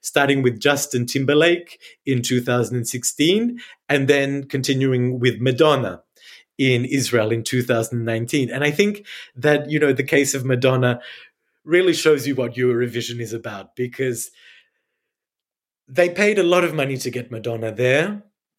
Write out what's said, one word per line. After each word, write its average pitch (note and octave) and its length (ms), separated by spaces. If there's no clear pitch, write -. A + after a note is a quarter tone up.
starting C#3 400
with B2 180
Justin C#3 460
Timberlake D3+ 760
in B2+ 160
two B2 200
thousand B2 360
and A2+ 100
sixteen, G#3 720
and C#3 180
then C#3 380
continuing C3 760
with A#2 220
Madonna B2+ 600
in B2+ 280
Israel A#2+ 460
in A#2 120
two B2+ 180
thousand A#2 440
nineteen. A#2+ 440
And C3+ 140
I D3 80
think G3+ 340
that, C#3+ 340
you D3+ 80
know, C#3+ 160
the C3+ 100
case C#3 300
of C3 120
Madonna B2+ 560
really F3 280
shows D3+ 320
you C#3 80
what A#2+ 220
Eurovision A#2+ 640
is A2+ 140
about, G#2 420
because B2+ 560
they F3 200
paid G3+ 300
a F#3 40
lot F3 200
of D#3 100
money C#3 220
to B2+ 160
get B2 180
Madonna A2+ 440
there. D3 500